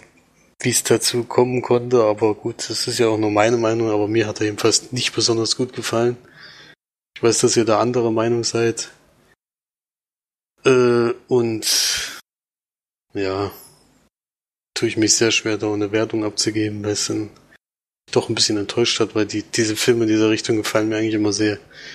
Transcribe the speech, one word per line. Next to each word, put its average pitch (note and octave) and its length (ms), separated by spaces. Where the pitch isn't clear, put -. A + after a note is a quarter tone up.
wie's A#2+ 220
dazu A#2 420
kommen B2 380
konnte, B2 400
aber G#2+ 320
gut, - 340
das - 200
ist A#2 100
ja A#2+ 100
auch A2 100
nur G#2+ 120
meine G#2+ 260
Meinung, A2+ 340
aber G#2 180
mir A2 180
hat G#2+ 140
er G#2+ 60
jedenfalls G#2 460
nicht B2 220
besonders A2+ 420
gut B2+ 160
gefallen. A#2 440
Ich - 60
weiß, A#2 180
dass A#2+ 160
ihr A#2 80
da G#2+ 140
anderer A#2 320
Meinung A2+ 320
seid. A2+ 480
Äh, B2 480
und - 920
ja, G2 360
tue A#2 140
ich - 80
mich G#2+ 180
sehr A2+ 160
schwer, G#2+ 260
da G#2 160
eine G#2 200
Wertung A2 320
abzugeben, G#2+ 600
weil G#2 80
es - 140
dann G#2+ 240
doch - 160
ein A2+ 60
bisschen G#2+ 240
enttäuscht A#2 420
hat, G#2 140
weil G#2+ 120
die, G#2 160
diese G#2+ 340
Filme A#2 280
in A2 60
dieser G#2+ 200
Richtung A2 260
gefallen G#2+ 320
mir A2 100
eigentlich A2 160
immer G#2 180
sehr, G#2 260